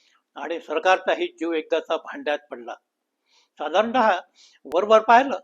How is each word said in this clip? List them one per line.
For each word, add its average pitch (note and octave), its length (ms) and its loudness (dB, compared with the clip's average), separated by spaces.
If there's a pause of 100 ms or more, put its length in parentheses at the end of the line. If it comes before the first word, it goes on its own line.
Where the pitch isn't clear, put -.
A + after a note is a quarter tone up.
(360)
आणि D3+ 240 -8
सरकारचाही F3 680 0
जीव E3+ 260 -8
एकदाचा D#3+ 440 -4
भांड्यात D3 420 -6 (120)
पडला. A#2 240 -14 (840)
साधारणतः G3+ 640 0 (540)
वरवर G#3 260 4
पाहिलं A#3+ 440 4